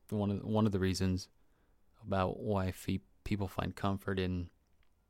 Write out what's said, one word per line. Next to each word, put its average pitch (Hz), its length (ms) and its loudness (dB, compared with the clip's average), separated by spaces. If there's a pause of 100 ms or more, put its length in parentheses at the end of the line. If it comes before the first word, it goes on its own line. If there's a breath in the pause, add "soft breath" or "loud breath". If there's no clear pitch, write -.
(120)
one 104 180 0
of, 101 140 -2
one 107 240 2
of 104 40 2
the 95 60 0
reasons 92 520 2 (760)
about 95 340 0
why 98 320 0
fe-, 98 300 -2 (220)
people 101 240 -2
find 92 280 -4
comfort 98 440 -2
in, 90 320 -2 (580)